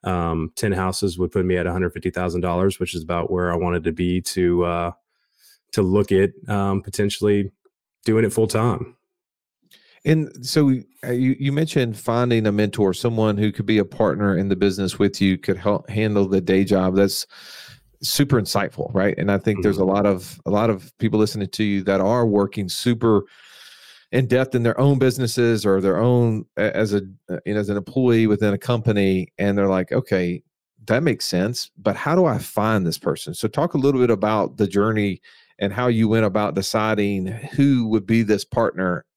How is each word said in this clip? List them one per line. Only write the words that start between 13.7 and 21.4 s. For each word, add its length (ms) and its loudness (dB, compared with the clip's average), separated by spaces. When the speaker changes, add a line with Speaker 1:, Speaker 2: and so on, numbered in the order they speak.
Speaker 2:
a 40 2
partner 540 0
in 100 0
the 80 0
business 420 0
with 220 0
you, 180 2
could 200 -2
help 320 -2
handle 400 0
the 100 2
day 240 2
job. 320 2
That's 320 2
super 380 0
insightful, 540 -4
right? 240 0
And 140 -2
I 60 2
think 260 -2
there's 160 2
Speaker 1:
Mm-hmm. 100 2
Speaker 2:
a 40 2
lot 120 2
of, 400 -2
a 60 -2
lot 180 2
of 300 -6
people 200 0
listening 300 0